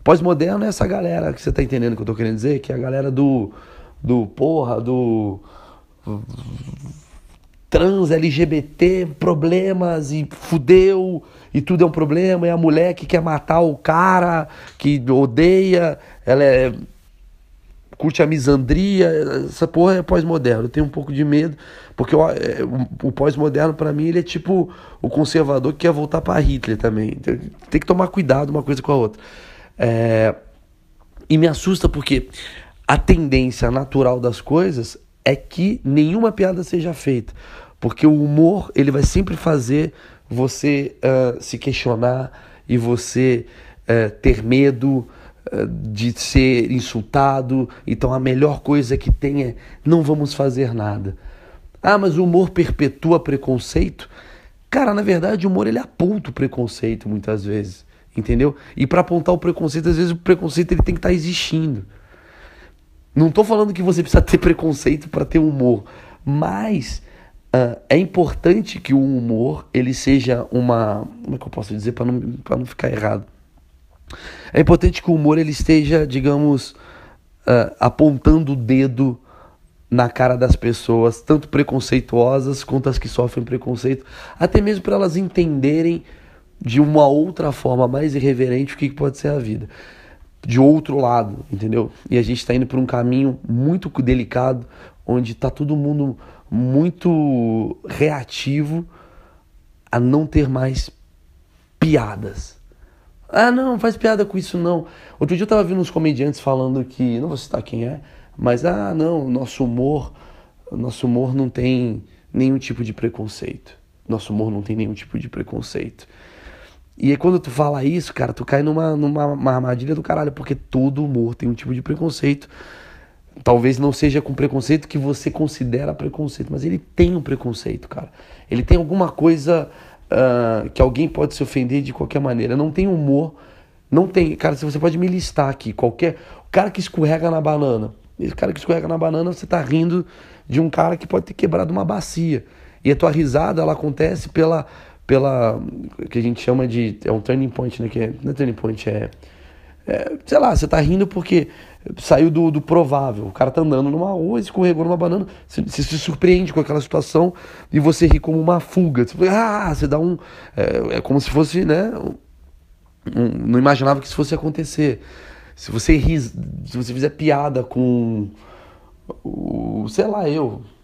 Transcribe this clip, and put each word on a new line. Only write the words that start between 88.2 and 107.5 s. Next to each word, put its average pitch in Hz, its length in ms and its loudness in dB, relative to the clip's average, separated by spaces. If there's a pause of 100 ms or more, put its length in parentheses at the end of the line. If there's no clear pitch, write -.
o - 60 -16
que 143 100 -2
que 131 60 -10
pode 143 240 -4
ser 147 100 -4
a 147 100 -2
vida. 107 300 -6 (760)
De 120 140 0
outro 143 400 6
lado, 120 540 0
entendeu? 110 400 -2 (180)
E 123 80 2
a 120 40 4
gente 120 220 -4
tá - 80 -2
indo 127 140 0
por 127 100 -6
um 131 80 0
caminho 127 540 0 (100)
muito 147 400 0 (140)
delicado, 123 640 0 (400)
onde 117 300 -2
tá 135 120 -2
todo 147 280 -4
mundo 143 420 -2 (320)
muito 131 1300 0 (100)
reativo 147 960 -2 (1040)
a 120 120 0
não 139 260 2
ter 151 220 2
mais 131 420 -2 (880)
piadas. 107 800 -2 (680)
"Ah, 240 240 4
não, 254 260 0
faz 226 180 0
piada 220 280 2
com 202 120 -8
isso 185 220 -4
não." 170 280 -2 (340)
Outro 147 160 0
dia 180 80 -2
eu 208 40 -6
tava 214 140 4
vendo 185 180 -2
uns 170 100 -2
comediantes 147 500 0
falando 131 440 0
que, 123 360 -2
não 156 80 -4
vou 151 80 -8
citar - 260 -8